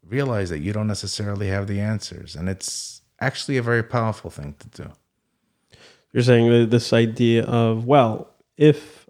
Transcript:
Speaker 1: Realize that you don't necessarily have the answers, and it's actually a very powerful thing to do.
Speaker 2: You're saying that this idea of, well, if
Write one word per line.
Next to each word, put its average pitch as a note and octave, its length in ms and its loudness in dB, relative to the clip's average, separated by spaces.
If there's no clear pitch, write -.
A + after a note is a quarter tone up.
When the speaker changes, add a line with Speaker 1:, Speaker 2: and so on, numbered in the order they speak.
Speaker 1:
Realize A2 440 -4
that D#2 80 -8
you F2+ 120 -6
don't G#2+ 160 -4
necessarily G2+ 600 -8
have G2 200 -4
the G2+ 120 -6
answers, G#2 560 -8
and D#2+ 120 -6
it's - 540 -10
actually C3+ 380 -4
a A#2+ 60 -2
very A#2 200 0
powerful A2+ 460 -4
thing D2 300 -14
to - 240 -20
do. - 80 -14
Speaker 2:
You're C3+ 80 2
saying A#2+ 300 6
that A#2 180 6
this A#2 240 2
idea A#2 520 2
of, A2+ 400 0
well, A#2+ 440 2
if - 540 2